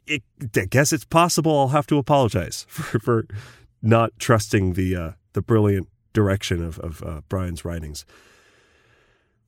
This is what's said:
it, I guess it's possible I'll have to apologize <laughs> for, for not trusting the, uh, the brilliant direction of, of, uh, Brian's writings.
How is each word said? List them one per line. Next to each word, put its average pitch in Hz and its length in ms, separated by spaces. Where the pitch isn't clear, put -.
it, 147 160
I 113 80
guess 131 300
it's 143 100
possible 165 560
I'll 135 80
have 143 200
to 151 100
apologize 123 680
<laughs> - 40
for, - 300
for 117 260
not 113 360
trusting 104 560
the, 92 220
uh, 82 160
the 101 80
brilliant 101 480
direction 98 500
of, 82 160
of, 82 240
uh, 80 240
Brian's 90 380
writings. 82 400